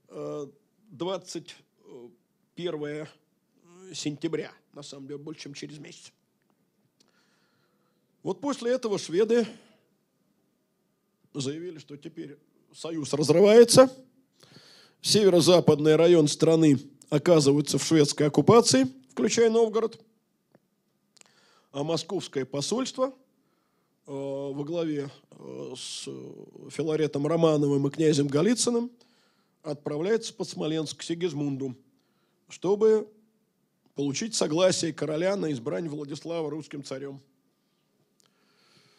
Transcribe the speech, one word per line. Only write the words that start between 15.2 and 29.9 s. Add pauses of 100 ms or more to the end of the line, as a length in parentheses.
район
страны (300)
оказывается
в
шведской
оккупации, (220)
включая
Новгород. (1700)
А
московское
посольство, (920)
э,
во
главе, (220)
э,
с (600)
Филаретом
Романовым
и
князем
Голицыным (720)
отправляется